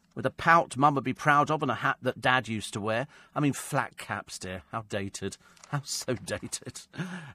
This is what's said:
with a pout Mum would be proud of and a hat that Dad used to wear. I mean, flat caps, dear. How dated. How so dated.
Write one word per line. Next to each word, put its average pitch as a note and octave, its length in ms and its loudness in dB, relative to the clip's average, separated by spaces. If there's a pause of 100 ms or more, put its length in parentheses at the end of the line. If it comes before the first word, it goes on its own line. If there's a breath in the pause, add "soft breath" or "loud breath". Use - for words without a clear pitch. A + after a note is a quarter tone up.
(140)
with A#2 140 -4
a - 40 2
pout - 460 4
Mum C#3+ 160 6
would B2+ 100 0
be B2+ 100 -2
proud D3 360 4
of D#3 140 0
and C3 80 2
a A2 40 -2
hat C3+ 280 -2
that B2 180 -2
Dad B2+ 260 2
used A2 260 -6
to G#2+ 80 -4
wear. A2 260 -2 (260 loud breath)
I - 60 -2
mean, C#3+ 140 4
flat - 440 -4
caps, - 400 -8
dear. F#2 240 -8 (100)
How A2+ 180 -6
dated. G2 480 -6 (320 loud breath)
How C#3+ 160 -2
so - 280 -4
dated. - 680 -8 (540 loud breath)